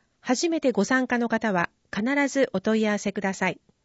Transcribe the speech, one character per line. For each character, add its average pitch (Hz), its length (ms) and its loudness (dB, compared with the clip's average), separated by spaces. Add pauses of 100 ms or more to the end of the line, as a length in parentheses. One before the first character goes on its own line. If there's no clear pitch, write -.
(220)
初 254 260 0
め 330 140 0
て 262 100 4
ご 196 140 2
参 262 220 2
加 247 100 0
の 233 100 0
方 226 240 0
は 175 180 0 (240)
必 269 360 0
ず 269 240 2
お 190 80 -2
問 220 200 2
い 214 60 2
合 208 60 0
わ 202 40 -2
せ 196 140 -4
く - 80 -8
だ 196 140 -2
さ 185 160 -2
い。 156 100 -6 (260)